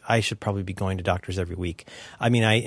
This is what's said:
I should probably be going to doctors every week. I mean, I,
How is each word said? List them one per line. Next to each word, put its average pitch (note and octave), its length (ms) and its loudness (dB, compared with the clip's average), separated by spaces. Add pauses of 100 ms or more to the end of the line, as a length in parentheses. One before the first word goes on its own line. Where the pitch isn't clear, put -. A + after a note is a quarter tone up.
I A2+ 120 4
should A2 200 -2
probably G2 240 -2
be F#2 100 -6
going F#2+ 240 -2
to F2 60 -8
doctors F#2 360 -2
every F2 160 -4
week. F2 320 -8 (320)
I A#2 100 2
mean, A#2+ 140 4
I, A2 240 6